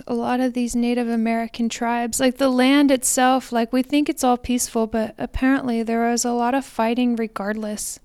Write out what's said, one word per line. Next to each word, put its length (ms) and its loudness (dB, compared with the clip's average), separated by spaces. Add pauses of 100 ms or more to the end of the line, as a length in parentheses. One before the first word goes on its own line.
a 60 -6
lot 280 -2
of 120 0
these 240 -2
Native 320 0
American 600 -2
tribes, 500 -2
like, 160 2
the 140 2
land 400 6
itself, 600 2
like, 220 0
we 100 2
think 280 0
it's 120 -4
all 140 4
peaceful, 500 -2
but 300 -4
apparently 640 -2
there 280 0
was 140 -2
a 80 -2
lot 220 0
of 120 -2
fighting 500 0
regardless. 880 -6